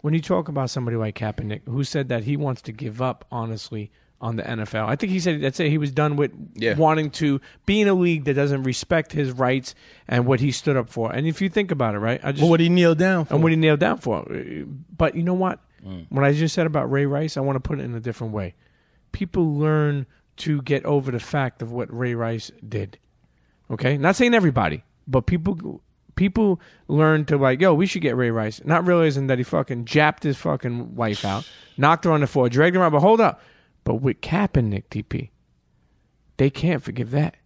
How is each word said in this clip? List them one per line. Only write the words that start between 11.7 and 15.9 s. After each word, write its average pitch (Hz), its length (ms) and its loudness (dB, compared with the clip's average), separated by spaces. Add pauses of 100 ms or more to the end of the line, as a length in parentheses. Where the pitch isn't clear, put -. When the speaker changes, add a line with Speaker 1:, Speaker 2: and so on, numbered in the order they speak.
Speaker 1:
about 120 240 0
it, 101 40 -2
right? 113 240 -2
I 139 80 -2
just 143 100 -2
Speaker 3:
Well, 165 80 6
what 165 100 6
he 165 100 4
kneeled 170 280 4
down 180 280 2
for. - 100 -6
Speaker 1:
And 156 80 4
what 165 80 4
he 160 40 2
kneeled 156 240 4
down 156 180 0
for. 104 280 -4 (720)
But 160 180 0
you 170 80 -2
know 180 100 0
what? 185 260 -2 (260)
Speaker 2:
Mm. 92 240 -14